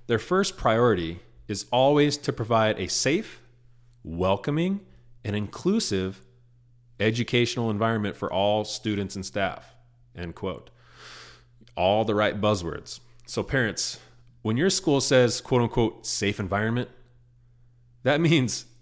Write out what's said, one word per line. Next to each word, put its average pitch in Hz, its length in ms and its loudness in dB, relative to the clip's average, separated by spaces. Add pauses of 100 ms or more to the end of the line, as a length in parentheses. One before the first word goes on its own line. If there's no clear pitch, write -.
"Their 117 120 2
first 190 380 -2
priority 110 640 2 (280)
is 104 220 -6
always 143 480 4
to - 140 -4
provide 113 460 2
a 92 100 -4
safe, - 520 -2 (640)
welcoming, 143 800 0 (440)
and 104 100 -4
inclusive 104 880 -2 (800)
educational 117 720 0
environment 107 460 0
for - 140 -4
all 104 340 2
students 101 520 -4
and 95 80 -8
staff," - 500 -6 (400)
end 85 200 -10
quote. 92 340 -10 (1080)
All 101 300 2
the 107 100 0
right 104 240 2
buzzwords. 95 640 -2 (260)
So - 160 -4
parents, 113 560 -4 (440)
when 110 160 0
your 175 100 2
school 147 320 2
says, 123 400 4
quote 123 220 2
unquote, 113 440 0
"safe - 320 -2
environment," 110 520 -2 (1120)
that 147 180 2
means 151 460 2 (160)